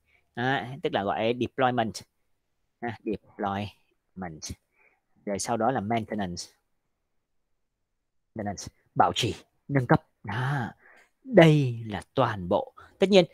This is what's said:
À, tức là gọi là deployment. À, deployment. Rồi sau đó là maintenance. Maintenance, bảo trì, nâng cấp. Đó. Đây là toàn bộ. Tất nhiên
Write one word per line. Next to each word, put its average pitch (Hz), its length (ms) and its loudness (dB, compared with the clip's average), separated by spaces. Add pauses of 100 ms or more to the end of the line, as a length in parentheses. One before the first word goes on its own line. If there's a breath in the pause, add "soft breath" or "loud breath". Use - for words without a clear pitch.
(340)
À, 127 500 -4
tức 143 100 -4
là 104 100 -2
gọi 98 220 -2
là 123 140 -2
deployment. 123 540 -2 (840)
À, 117 240 -10
deployment. 98 1400 -10 (840)
Rồi 101 140 -6
sau 120 180 -4
đó 113 140 0
là 131 80 -4
maintenance. 104 640 -6 (1900)
Maintenance, 101 320 -8 (280)
bảo 90 200 2
trì, 101 200 -2 (320)
nâng 135 200 0
cấp. - 200 2 (160)
Đó. 127 480 -4 (520 soft breath)
Đây 151 640 6
là 98 160 -8 (120)
toàn 107 360 0
bộ. - 240 0 (260 loud breath)
Tất 190 100 2
nhiên 190 240 8